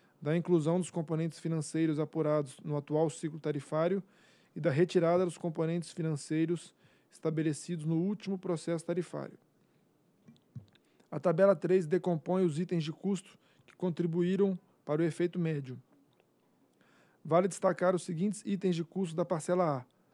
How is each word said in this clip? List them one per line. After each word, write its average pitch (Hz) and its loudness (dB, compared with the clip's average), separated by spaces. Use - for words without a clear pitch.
da 147 0
inclusão 170 2
dos 180 -4
componentes 165 -4
financeiros 160 0
apurados 151 -2
no 147 -4
atual 151 0
ciclo 156 -8
tarifário 156 -2
e 175 -8
da 160 2
retirada 170 4
dos 170 -4
componentes 165 -4
financeiros 160 -2
estabelecidos 156 -2
no 160 0
último 190 -2
processo 170 -4
tarifário. 165 -6
A 156 -8
tabela 185 6
três 175 2
decompõe 175 0
os 151 0
itens 170 -2
de 156 -6
custo - -4
que - -20
contribuíram 180 2
para 151 2
o - 4
efeito 175 0
médio. 139 -2
Vale 170 4
destacar 180 0
os 175 -4
seguintes 180 -4
itens 185 0
de 165 -2
custo 170 -4
da 175 0
parcela 170 0
A: 123 -10